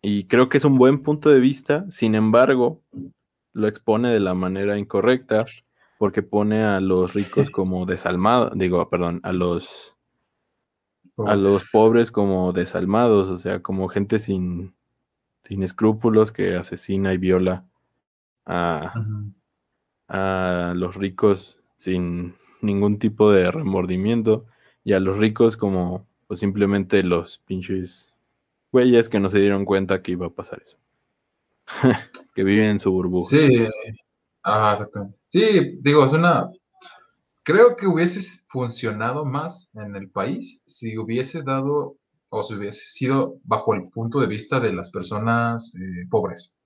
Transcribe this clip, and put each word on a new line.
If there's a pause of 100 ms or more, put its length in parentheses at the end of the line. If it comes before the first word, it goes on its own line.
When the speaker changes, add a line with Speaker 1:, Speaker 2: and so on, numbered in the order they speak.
Speaker 1:
Y
creo
que
es
un
buen
punto
de
vista,
sin
embargo, (720)
lo
expone
de
la
manera
incorrecta, (520)
porque
pone
a
los
ricos
Speaker 2:
<laughs>
Speaker 1:
como
desalmados,
digo,
perdón,
a
los, (1080)
a
Speaker 2:
Pobres.
Speaker 1:
los
pobres
como
desalmados,
o
sea,
como
gente
sin, (680)
sin
escrúpulos
que
asesina
y
viola (800)
a,
Speaker 2:
Ujú. (760)
Speaker 1:
a
los
ricos (200)
sin (260)
ningún
tipo
de
remordimiento, (400)
y
a
los
ricos
como, (220)
pues,
simplemente
los
pinches (600)
güeyes
que
no
se
dieron
cuenta
que
iba
a
pasar
eso. (880)
<laughs>
Que
viven
en
su
burbuja.
Speaker 2:
Sí. (760)
Ah,
exactamente. (100)
Sí,
digo,
es
una... (920)
Creo
que
hubiese (300)
funcionado
más
en
el
país
si
hubiese
dado, (320)
o
si
hubiese
sido
bajo
el
punto
de
vista
de
las
personas,
eh,
pobres.